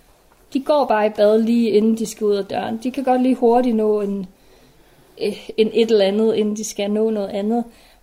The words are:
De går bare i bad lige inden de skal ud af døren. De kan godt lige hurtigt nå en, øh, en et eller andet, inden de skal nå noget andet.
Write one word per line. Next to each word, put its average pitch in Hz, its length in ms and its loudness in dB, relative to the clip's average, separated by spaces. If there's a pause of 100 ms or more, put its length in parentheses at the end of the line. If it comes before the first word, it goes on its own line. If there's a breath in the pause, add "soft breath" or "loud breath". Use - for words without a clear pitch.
(540 soft breath)
De 269 60 -4
går 285 260 0
bare 214 200 2
i 214 40 0
bad 214 320 4
lige 233 280 0
inden 220 280 2
de 220 80 -6
skal 214 220 -6
ud 208 80 2
af 196 100 -4
døren. 220 380 -6
De 254 80 -4
kan 262 120 -8
godt 254 180 2
lige 254 140 2
hurtigt 247 400 2
nå 214 260 0
en, 196 260 -6 (920 soft breath)
øh, - 360 -6
en 220 160 2
et 226 180 2
eller 202 140 4
andet, 214 300 2
inden 208 200 -2
de 214 80 -8
skal 202 280 -6
nå 214 180 0
noget 208 200 -4
andet. 220 340 -2 (400 loud breath)